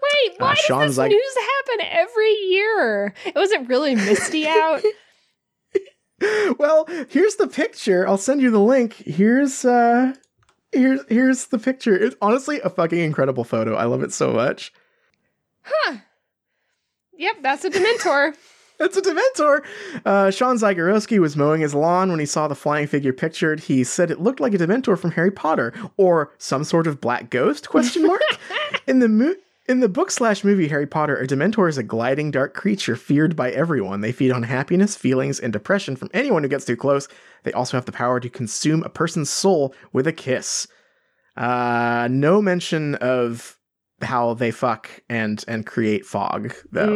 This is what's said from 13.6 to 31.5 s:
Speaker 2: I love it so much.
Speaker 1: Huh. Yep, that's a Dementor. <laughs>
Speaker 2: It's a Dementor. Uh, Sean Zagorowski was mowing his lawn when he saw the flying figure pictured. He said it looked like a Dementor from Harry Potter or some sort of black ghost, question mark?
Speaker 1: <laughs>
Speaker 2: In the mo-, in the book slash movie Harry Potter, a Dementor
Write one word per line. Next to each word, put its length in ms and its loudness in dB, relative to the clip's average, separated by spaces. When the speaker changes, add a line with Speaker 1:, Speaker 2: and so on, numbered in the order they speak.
Speaker 2:
I 100 0
love 180 0
it 120 -6
so 180 0
much. 400 -2
Speaker 1:
Huh. 340 -4
Yep, 240 -4
that's 220 -2
a 60 -2
Dementor. 720 0
<laughs> 40 -20
Speaker 2:
It's 160 0
a 60 0
Dementor. 640 2
Uh, 260 4
Sean 280 0
Zagorowski 600 2
was 160 2
mowing 280 2
his 120 0
lawn 360 2
when 100 -2
he 60 -2
saw 200 -2
the 80 -6
flying 320 -2
figure 280 0
pictured. 460 -2
He 240 0
said 260 0
it 100 -6
looked 180 0
like 140 0
a 60 2
Dementor 400 0
from 140 -2
Harry 180 2
Potter 420 -2
or 400 4
some 260 -4
sort 240 0
of 140 -4
black 300 -4
ghost, 400 -2
question 360 2
mark? 140 2
Speaker 1:
<laughs> 320 -8
Speaker 2:
In 120 2
the 100 4
mo-, 260 2
in 140 2
the 80 4
book 220 -2
slash 340 0
movie 240 2
Harry 180 -2
Potter, 300 -2
a 100 -4
Dementor 440 0